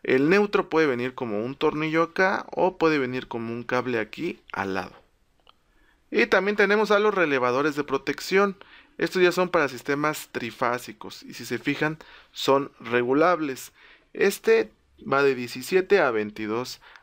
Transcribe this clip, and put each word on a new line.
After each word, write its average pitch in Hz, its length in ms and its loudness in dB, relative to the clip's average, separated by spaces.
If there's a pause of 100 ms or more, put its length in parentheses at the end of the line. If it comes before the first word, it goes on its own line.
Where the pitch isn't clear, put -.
El 135 260 2
neutro 202 400 2
puede 156 180 2
venir 127 280 -4
como 110 300 -4
un 135 100 -8
tornillo 156 480 0
acá 190 480 -2
o 180 260 0
puede 156 200 2
venir 127 300 -4
como 117 260 -8
un 120 100 -8
cable 120 360 -2
aquí 139 420 -8 (100)
al 98 220 -4
lado. 92 200 -6 (1160)
Y 226 140 2
también 208 320 2
tenemos 208 340 2
a 202 80 4
los 214 140 2
relevadores 139 640 2
de 143 80 -2
protección. 185 720 0 (400)
Estos 175 240 0
ya 175 100 6
son 180 180 0
para 151 180 2
sistemas 143 640 -4
trifásicos 120 920 -6
y - 140 -18
si 120 100 -14
se 123 140 -6
fijan 151 400 -2 (320)
son 139 480 0
regulables. 135 920 0 (420)
Este 220 580 2 (300)
va 139 200 0
de 139 140 4
diecisiete 156 640 0
a 143 100 4
veintidós 107 720 -4 (220)